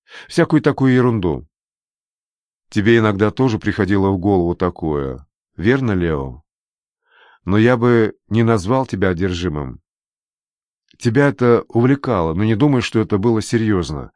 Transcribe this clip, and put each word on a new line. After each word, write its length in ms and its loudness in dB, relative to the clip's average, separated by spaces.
всякую 340 0
такую 320 0
ерунду". 540 0
"Тебе 280 2
иногда 320 0
тоже 300 -2
приходило 500 0
в 80 0
голову 380 0
такое, 720 -6
верно, 360 0
Лео? 520 -4
Но 140 0
я 180 4
бы 380 2
не 140 0
назвал 460 0
тебя 220 -2
одержимым. 720 -4
Тебя 300 2
это 400 2
увлекало, 640 0
но 100 -2
не 120 0
думай, 260 2
что 180 -2
это 200 0
было 220 0
серьёзно. 760 -2